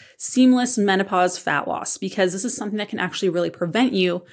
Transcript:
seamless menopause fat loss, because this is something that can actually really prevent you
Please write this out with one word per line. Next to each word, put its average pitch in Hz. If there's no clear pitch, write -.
seamless 247
menopause 196
fat 147
loss, -
because 190
this 196
is 233
something 208
that 202
can -
actually 185
really 170
prevent 220
you 180